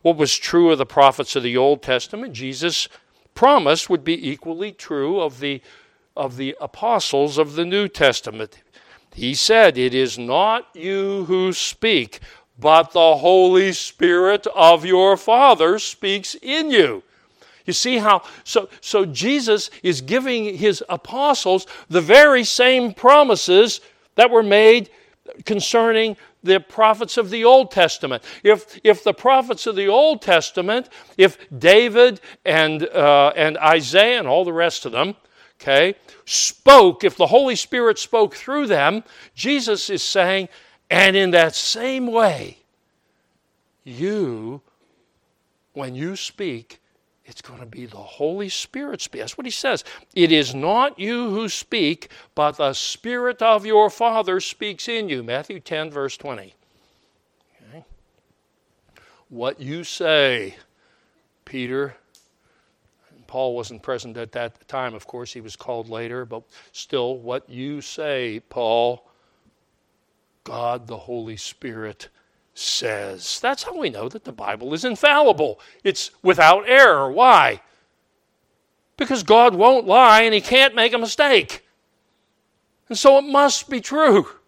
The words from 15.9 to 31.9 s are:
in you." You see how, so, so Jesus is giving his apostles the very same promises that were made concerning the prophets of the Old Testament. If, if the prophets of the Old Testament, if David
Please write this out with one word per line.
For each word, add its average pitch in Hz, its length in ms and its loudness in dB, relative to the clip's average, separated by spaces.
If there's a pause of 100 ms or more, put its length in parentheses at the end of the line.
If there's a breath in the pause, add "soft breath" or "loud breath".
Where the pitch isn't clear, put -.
in 302 300 -6
you." 143 320 0 (600 soft breath)
You 185 80 -6
see 247 240 -4
how, 208 260 2 (200 loud breath)
so, - 240 -2 (140 soft breath)
so 196 240 -2
Jesus 214 640 -4 (140 loud breath)
is 165 180 -2
giving 214 560 -4
his 190 320 -2
apostles 190 800 -2 (200 loud breath)
the 175 140 0
very 262 420 6
same 247 520 0
promises 233 840 4 (360 soft breath)
that 240 160 6
were 233 100 4
made 214 480 4 (560 soft breath)
concerning 220 720 0 (240 soft breath)
the 190 200 2
prophets 220 540 0
of 220 140 -4
the 226 140 -6
Old 254 260 6
Testament. 151 540 -2 (200 loud breath)
If, 208 400 0
if 208 200 4
the 208 100 0
prophets 254 540 0
of 220 80 -6
the 196 120 -2
Old 285 360 2
Testament, 190 680 -2 (260 loud breath)
if 185 220 4 (180)
David 214 680 4 (220 loud breath)